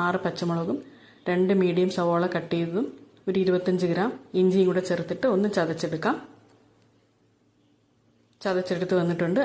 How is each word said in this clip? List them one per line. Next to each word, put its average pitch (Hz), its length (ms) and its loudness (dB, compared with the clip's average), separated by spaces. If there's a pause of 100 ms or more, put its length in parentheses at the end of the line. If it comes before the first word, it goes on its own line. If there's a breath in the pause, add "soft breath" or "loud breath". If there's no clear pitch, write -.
ആറ് 180 240 0
പച്ചമുളകും 170 520 -4 (520 loud breath)
രണ്ട് 185 220 2 (100)
മീഡിയം 180 360 2
സവാള 170 260 2 (120)
കട്ട് 165 180 -6
ചെയ്തതും 170 320 -2 (400)
ഒരു 190 180 0
ഇരുപത്തഞ്ച് 180 480 2
ഗ്രാം 185 180 0 (320)
ഇഞ്ചിയും 185 280 4
കൂടെ 180 220 0
ചേർത്തിട്ട് 170 420 -2
ഒന്ന് 202 240 2
ചതച്ചെടുക്കാം. 165 580 -2 (2250)
ചതച്ചെടുത്ത് 185 640 -2
വന്നിട്ടുണ്ട്. 175 420 0